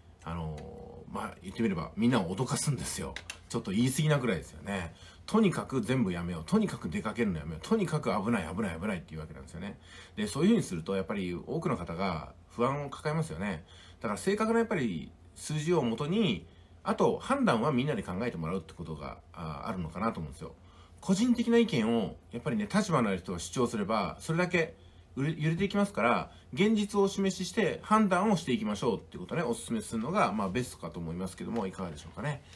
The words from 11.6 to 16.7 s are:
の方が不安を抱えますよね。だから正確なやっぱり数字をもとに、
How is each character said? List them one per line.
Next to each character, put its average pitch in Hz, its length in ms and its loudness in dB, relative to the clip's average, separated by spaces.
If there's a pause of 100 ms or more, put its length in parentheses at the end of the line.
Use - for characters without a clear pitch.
の 107 80 0
方 85 180 -8
が 82 380 -4 (160)
不 117 160 0
安 143 200 -2
を 139 40 -10
抱 151 220 -4
え 156 40 0
ま 160 80 0
す - 80 -6
よ 78 80 -8
ね。 92 240 -4 (380)
だ 113 80 -4
か 101 60 -2
ら - 40 -4
正 196 160 2
確 220 180 2
な 233 60 4
や 226 60 2
っ - 20 -2
ぱ 214 80 -2
り 104 360 -2 (240)
数 - 220 -4
字 156 160 2
を 160 80 6
も 113 140 0
と 147 100 -4
に、 165 400 2 (380)